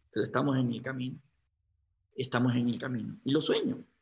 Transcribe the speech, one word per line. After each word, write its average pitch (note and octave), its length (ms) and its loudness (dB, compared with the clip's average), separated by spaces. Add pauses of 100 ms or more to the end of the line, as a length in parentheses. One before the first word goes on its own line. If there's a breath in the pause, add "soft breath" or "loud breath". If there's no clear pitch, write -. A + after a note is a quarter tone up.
(100)
pero A2 140 0
estamos C3+ 320 0
en B2 160 2
el A2+ 80 -6
camino. C3 400 -8 (920)
Estamos B2 400 2
en A#2+ 140 2
el A#2+ 100 0
camino. A2 460 -6
Y C3+ 80 0
lo D3+ 80 4
sueño, G4 440 0 (180)